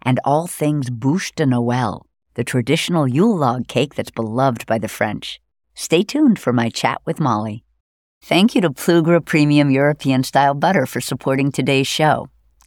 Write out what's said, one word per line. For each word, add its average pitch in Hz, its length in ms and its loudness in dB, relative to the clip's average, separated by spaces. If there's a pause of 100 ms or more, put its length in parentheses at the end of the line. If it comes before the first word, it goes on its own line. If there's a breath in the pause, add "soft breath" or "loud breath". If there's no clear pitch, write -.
and 127 220 0
all 156 240 0
things 151 420 -2
bûche 131 460 -2
de 156 100 0
Noël, 120 600 0 (280)
the 120 120 -4
traditional 139 600 0
Yule 180 300 2
log 127 300 -2
cake 139 260 -2
that's - 160 -6
beloved 120 560 -2
by 110 140 -2
the 104 80 -6
French. - 520 -6 (360)
Stay - 280 0
tuned 285 340 2
for - 140 -4
my 117 160 0
chat - 380 -2
with 165 160 -4
Molly. 110 420 -2 (580)
Thank 185 320 2
you 262 60 0
to 170 100 2
Plugra 170 540 2
Premium 147 480 2
European 135 540 0
Style 139 280 2
Butter 143 320 0
for - 140 -6
supporting 135 540 -2
today's 135 340 0
show. 151 400 0 (400)